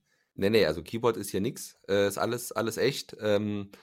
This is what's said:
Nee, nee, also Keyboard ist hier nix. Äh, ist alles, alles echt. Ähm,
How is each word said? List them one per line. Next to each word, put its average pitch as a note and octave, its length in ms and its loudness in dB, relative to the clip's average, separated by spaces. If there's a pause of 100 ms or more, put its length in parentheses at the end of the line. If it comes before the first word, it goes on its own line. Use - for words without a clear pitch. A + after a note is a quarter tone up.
(340)
Nee, G2 160 2
nee, G#2+ 160 6
also D#2 160 0
Keyboard A#2 340 0
ist G2+ 140 -8
hier G2 100 -2
nix. - 380 -6 (100)
Äh, G2+ 200 4
ist G2 100 -4
alles, A#2 340 -4
alles A2 260 -2
echt. - 420 -2
Ähm, G#2 500 0 (120)